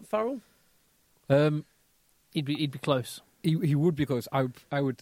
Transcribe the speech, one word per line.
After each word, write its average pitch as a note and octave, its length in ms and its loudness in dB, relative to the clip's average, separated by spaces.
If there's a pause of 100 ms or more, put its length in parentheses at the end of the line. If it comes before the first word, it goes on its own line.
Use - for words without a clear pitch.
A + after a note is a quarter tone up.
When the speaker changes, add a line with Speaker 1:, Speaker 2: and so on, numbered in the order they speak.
Speaker 1:
Farrell? A3 340 -2 (880)
Speaker 2:
Um, D3+ 360 2 (680)
Speaker 3:
He'd D3+ 120 -2
be, D3 100 -2
he'd D3 160 -2
be C3+ 80 -12
close. C3 420 -2 (200)
Speaker 2:
he, D#3+ 240 2
he D3 100 2
would D#3 200 2
be C#3+ 100 -2
close. B2 260 -2
I C3+ 120 2
would, B2+ 100 -4 (180)
I C#3+ 100 -2
would, C3 200 -2